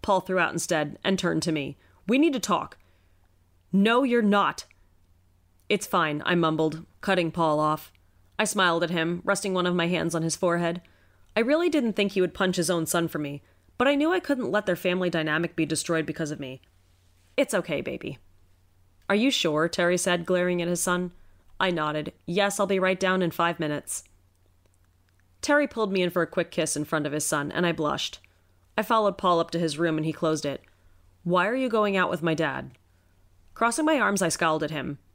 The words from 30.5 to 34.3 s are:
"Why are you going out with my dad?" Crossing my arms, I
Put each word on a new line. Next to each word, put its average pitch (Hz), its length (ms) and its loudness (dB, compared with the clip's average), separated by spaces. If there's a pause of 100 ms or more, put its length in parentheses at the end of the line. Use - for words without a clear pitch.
"Why 180 240 2
are 233 80 0
you 262 140 0
going 208 280 2
out 185 140 2
with 156 140 -4
my 165 100 2
dad?" 135 380 -4 (840)
Crossing 233 300 0
my 302 160 4
arms, 202 200 2
I 170 100 2